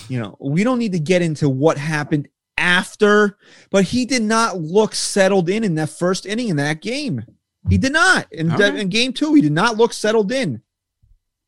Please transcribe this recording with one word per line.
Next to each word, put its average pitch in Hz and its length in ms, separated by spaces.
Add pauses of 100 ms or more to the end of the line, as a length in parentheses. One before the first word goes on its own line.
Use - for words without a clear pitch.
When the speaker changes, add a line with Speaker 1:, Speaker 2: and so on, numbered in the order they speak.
Speaker 1:
you 127 120
know, 101 200
we 151 240
don't 247 160
need 226 140
to 180 60
get 175 240
into 156 260
what 135 300
happened 147 480 (300)
after, 202 800 (340)
but 196 140
he 247 200
did 254 160
not 214 380
look 185 340
settled 190 560
in, 220 140
in 185 120
that 156 140
first 185 380
inning 220 220
in 156 80
that 151 240
game. 220 420 (460)
He 196 100
did 262 120
not. 330 400
In, 165 220
Speaker 2:
Okay. 208 260
Speaker 1:
in 196 100
game 247 240
two, 302 200
he 294 80
did 147 100
not 208 260
look 226 160
settled 214 380
in. 214 300 (880)